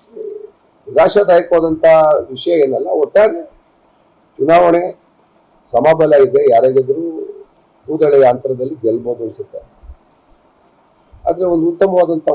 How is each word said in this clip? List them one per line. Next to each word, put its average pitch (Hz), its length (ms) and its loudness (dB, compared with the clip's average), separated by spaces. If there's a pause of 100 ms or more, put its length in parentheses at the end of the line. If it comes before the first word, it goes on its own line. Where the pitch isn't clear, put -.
(880)
ನಿರಾಶಾದಾಯಕವಾದಂಥ 165 960 0 (460)
ವಿಷಯ 131 200 -8
ಏನಲ್ಲ. 139 380 0
ಒಟ್ಟಾರೆ 208 560 0 (960)
ಚುನಾವಣೆ 170 600 0 (640)
ಸಮಬಲ 151 480 2
ಇದೆ, 135 400 4
ಯಾರೇ 131 200 4
ಗೆದ್ರು 135 400 -2 (760)
ಕೂದಳೆಯ 147 460 2
ಅಂತರದಲ್ಲಿ 131 420 -6 (100)
ಗೆಲ್ಬೋದು 117 400 -4
ಅನ್ಸುತ್ತೆ. - 360 -14 (1700)
ಆದ್ರೆ 175 260 -4
ಒಂದು 160 160 -2
ಉತ್ತಮವಾದಂತ 170 640 -2